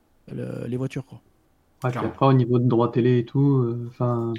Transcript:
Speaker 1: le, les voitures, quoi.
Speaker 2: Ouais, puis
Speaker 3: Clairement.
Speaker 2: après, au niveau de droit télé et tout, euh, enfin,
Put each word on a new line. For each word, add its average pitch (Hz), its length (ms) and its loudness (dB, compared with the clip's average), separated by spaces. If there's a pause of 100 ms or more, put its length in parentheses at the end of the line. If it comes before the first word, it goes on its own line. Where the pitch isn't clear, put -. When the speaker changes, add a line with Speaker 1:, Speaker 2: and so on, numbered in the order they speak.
(320)
Speaker 1:
le, 123 360 -10
les 123 100 -6
voitures, 131 260 -6
quoi. - 140 -20
Speaker 2:
Ouais, - 720 -12
puis - 40 0
Speaker 3:
Clairement. 113 160 -4
Speaker 2:
après, - 180 0
au 139 60 6
niveau 123 260 4
de 123 80 2
droit 117 240 2
télé 123 260 2
et 117 80 0
tout, 139 320 2
euh, 120 320 -2
enfin, 120 500 -4